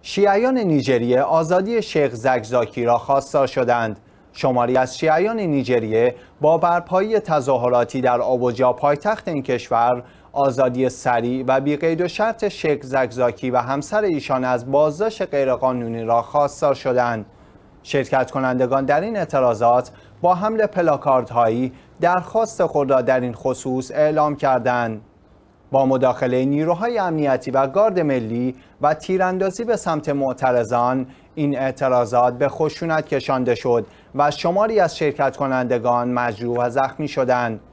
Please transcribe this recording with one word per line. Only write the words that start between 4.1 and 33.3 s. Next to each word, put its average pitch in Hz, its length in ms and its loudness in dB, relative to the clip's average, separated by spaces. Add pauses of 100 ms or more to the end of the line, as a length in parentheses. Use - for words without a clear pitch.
شماری 123 440 0
از 131 220 0
شیعیان 180 420 0
نیجریه 123 720 0 (260)
با 160 180 4
برپایی 180 600 0
تظاهراتی 123 840 0
در 123 200 2
آبوجا، 123 520 0
پایتخت 147 560 -2
این 151 140 -4
کشور، 123 600 0 (300)
آزادی 131 560 0
سریع 123 600 -2
و 135 120 2
بی 147 160 -2
قید 165 240 -2
و 180 80 -2
شرط 220 400 -2
شیخ 151 340 -2
زکزاکی 127 680 -2
و 123 80 2
همسر 143 440 -2
ایشان 143 420 -2
از 127 260 -2
بازداشت 156 520 0
غیرقانونی 127 800 -2
را 117 180 2
خواستار 143 520 0
شدند. 120 520 0 (560)
شرکت 131 480 0
کنندگان 131 540 0
در 143 160 2
این 220 160 -6
اعتراضات 123 720 2 (320)
با 175 120 4
حمل 214 320 0
پلاکاردهایی 127 1040 0 (280)
درخواست 185 680 0
خود 143 240 0
را 131 120 4
در 127 180 2
این 123 140 -4
خصوص 127 560 -4
اعلام 151 460 2
کردند. 123 640 0 (680)
با 135 160 4
مداخلهٔ 127 580 2
نیروهای 170 540 -2
امنیتی 151 520 0
و 135 160 2
گارد 185 340 0
ملی 127 540 -2 (280)
و 147 120 2
تیراندازی 185 680 -2
به 220 120 0
سمت 160 320 -4
معترضان، 127 1000 0 (280)
این 143 240 -2
اعتراضات 123 800 0
به 139 100 2
خشونت 156 580 -2
کشانده 127 480 0